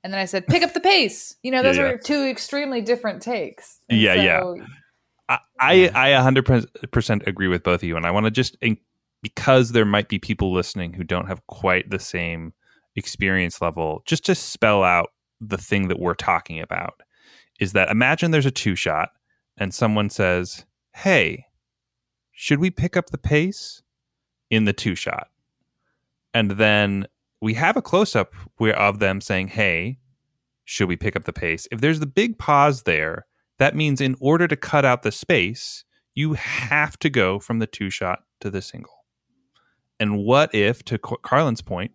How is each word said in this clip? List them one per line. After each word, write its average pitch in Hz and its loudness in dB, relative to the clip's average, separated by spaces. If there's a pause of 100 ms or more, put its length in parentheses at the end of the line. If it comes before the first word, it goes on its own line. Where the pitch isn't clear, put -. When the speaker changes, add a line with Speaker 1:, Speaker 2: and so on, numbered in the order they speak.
Speaker 1:
And 190 -8
then 196 -4
I 190 -2
said, 185 -4
"Pick 339 4
up 339 -2
the 349 0
pace." 359 2
You 254 -6
know, 262 2
Speaker 2:
Yeah, 254 2
Speaker 1:
those 269 4
Speaker 2:
yeah. 277 2
Speaker 1:
are 254 -2
two 285 0
extremely 269 -4
different 220 -2
takes. - -8
And 113 2
Speaker 2:
Yeah, 101 6
yeah. 92 4
Speaker 1:
so - -6 (760)
Speaker 2:
I, 123 0 (200)
I, 165 4
Speaker 3:
Yeah. 185 8
Speaker 2:
I 135 4
a 131 6
hundred 131 4 (480)
percent 110 0
agree 95 -2
with 87 0
both 87 0
of 87 -4
you. 82 -2
And 82 -4
I 85 0
wanna 107 2
just, 123 -2
in-, 110 0 (460)
because 127 2
there 110 4
might 101 0
be 98 -4
people 98 -2
listening 90 -4
who 92 -8
don't 90 -4
have 95 -10
quite 92 -2
the 95 -4
same 85 -8 (420)
experience 95 -2
level, 80 -4
just - -4
to 190 2
spell 104 2
out 87 2 (300)
the 104 -6
thing 98 -2
that 90 -2
we're 87 -2
talking 82 -4
about 87 -8 (580)
is 92 -2
that 95 2
imagine 135 2
there's 147 4
a 131 4
two 104 -2
shot 80 -2 (460)
and 95 -4
someone 107 0
says, 90 -2 (320)
"Hey, 113 0 (840)
should - -2
we 185 2
pick - -4
up 170 -2
the - -8
pace?" - -2 (720)
in 110 2
the 101 2
two 95 -2
shot. - -8 (1040)
And 107 2
then 104 2 (340)
we 110 -2
have 165 0
a 254 -2
close 202 0
up 98 0 (240)
where, 110 2
of 101 0
them 98 0
saying, 95 -4
"Hey, 98 -2 (640)
should - -2
we 87 -2
pick 101 -6
up - -6
the 87 -8
pace?" 82 -6
If 113 -8
there's 156 0
the 151 -2
big 196 -2
pause 143 2
there, 80 -2 (320)
that 139 2
means 147 0
in 131 0
order 160 4
to 151 0
cut 143 0
out 123 2
the 107 -2
space, - -2 (300)
you 151 -2
have 151 -4
to 156 0
go 101 0
from 113 -6
the 110 -2
two 98 -8
shot 92 -4 (200)
to 101 -6
the 95 -6
single. - -20 (960)
And 104 0
what 135 4
if, 107 2
to 113 -4
Ca-, - -8
Carlin's 131 0
point 98 -8